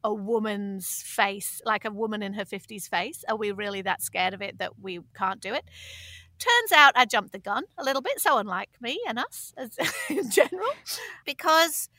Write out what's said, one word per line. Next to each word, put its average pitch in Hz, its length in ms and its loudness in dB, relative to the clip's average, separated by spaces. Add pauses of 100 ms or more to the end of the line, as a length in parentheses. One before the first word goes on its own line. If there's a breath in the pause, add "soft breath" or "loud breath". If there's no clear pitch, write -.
a 214 80 0
woman's 202 880 -4
face, - 600 -2
like 214 200 0
a 220 80 -4
woman 214 300 -4
in 196 120 -6
her 208 100 -6
fifties 202 440 -12
face? 190 400 -4
Are 220 80 0
we 208 160 -2
really 202 300 -6
that 185 200 -2
scared 185 320 -2
of 196 80 -10
it 196 160 -10
that - 220 -8
we 185 200 -10 (140)
can't 190 260 -4
do 202 140 -6
it?" 294 100 -4 (760 loud breath)
Turns 480 340 4
out 302 240 12
I 254 100 8
jumped 208 260 0
the 196 60 -12
gun 208 260 -4 (140)
a 302 60 -6
little 269 180 0
bit, 508 180 -4
so 294 180 4
unlike 202 320 -4 (100)
me 254 280 -6
and 226 100 -4
us - 380 -8
as 262 220 -12
<laughs> - 320 -4
in 311 200 -2
general, 370 400 2 (540 loud breath)
because 320 640 2 (100)